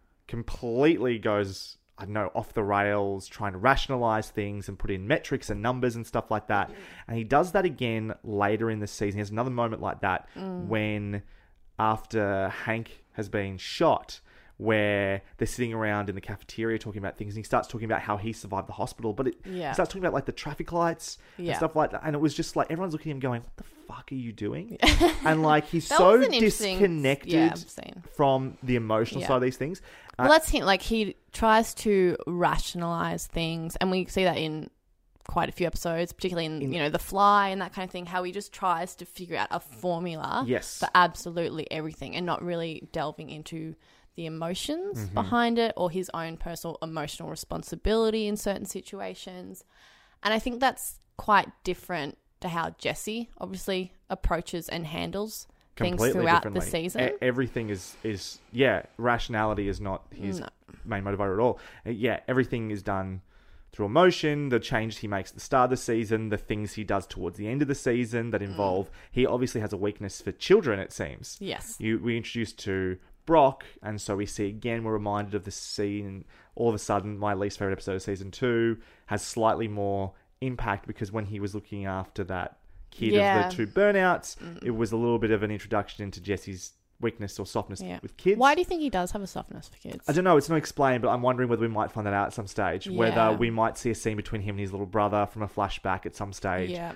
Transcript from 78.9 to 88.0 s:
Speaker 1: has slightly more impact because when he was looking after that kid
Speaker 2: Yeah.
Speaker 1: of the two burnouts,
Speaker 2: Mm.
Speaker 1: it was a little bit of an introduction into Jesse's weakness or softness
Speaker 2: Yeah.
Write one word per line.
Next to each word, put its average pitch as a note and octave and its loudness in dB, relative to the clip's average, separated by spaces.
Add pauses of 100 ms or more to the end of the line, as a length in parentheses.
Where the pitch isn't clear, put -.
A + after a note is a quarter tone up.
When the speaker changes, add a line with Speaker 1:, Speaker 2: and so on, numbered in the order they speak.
Speaker 1:
has G#2 -2
slightly G#2 2
more G2 -2 (280)
impact A#2+ -4
because G#2+ -8
when A2 -4
he G2+ -8
was G2+ -6
looking G2+ -8
after F#2+ -6
that F2+ -6 (320)
kid A#2 0
Speaker 2:
Yeah. G3 4
Speaker 1:
of - -2
the F3+ -6
two A2 0
burnouts, F#3+ 2
Speaker 2:
Mm. E3+ -14
Speaker 1:
it B2 -2
was A2+ 0
a A#2 -2
little A#2 2
bit A2 2
of G#2+ 4
an G#2+ 0
introduction G#2 -4
into G2 -10
Jesse's F#2+ -6 (280)
weakness G#2+ -4
or G2+ -4
softness G2 -6
Speaker 2:
Yeah. F2+ -10